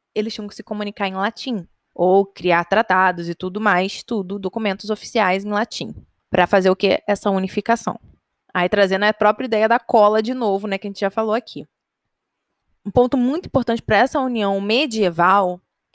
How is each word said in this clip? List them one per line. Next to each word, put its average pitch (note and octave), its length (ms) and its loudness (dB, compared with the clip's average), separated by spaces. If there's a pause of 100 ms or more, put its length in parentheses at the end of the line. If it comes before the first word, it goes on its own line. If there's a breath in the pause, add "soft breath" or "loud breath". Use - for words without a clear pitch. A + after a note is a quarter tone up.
(140)
eles G#3+ 200 -4
tinham G#3 140 -12
que - 80 -18
se - 80 -16
comunicar G#3 440 -6
em F#3+ 60 -8
latim, G3+ 520 -6 (300)
ou F#3+ 300 4
criar F3 400 0
tratados F#3 640 0
e E3+ 60 -8
tudo F#3 260 -8
mais, F#3+ 420 0
tudo, G3+ 360 -6
documentos G3+ 500 -6
oficiais G3+ 560 -2
em G#3 40 -8
latim, G#3+ 460 -4 (340)
pra F3+ 180 2
fazer F#3+ 220 4
o F#3 60 4
quê? - 320 2
Essa G#3 220 -2
unificação. G3 680 -2 (560)
Aí F3+ 140 0
trazendo F#3+ 360 2
a G#3+ 100 4
própria G#3+ 320 0
ideia A3 240 2
da A#3 100 2
cola G#3+ 420 4
de A3+ 120 -4
novo, G#3 340 -2
né, G3 100 -4
que G3+ 100 -12
a - 20 -8
gente G3 100 -12
já G3+ 100 0
falou A3 240 -2
aqui. G3 320 -6 (1200)
Um G3+ 60 -8
ponto B3 240 2
muito C4 300 -2
importante A#3 360 -2
pra G#3+ 180 2
essa C4+ 200 2
união A3 400 -2
medieval G3 1000 2 (340)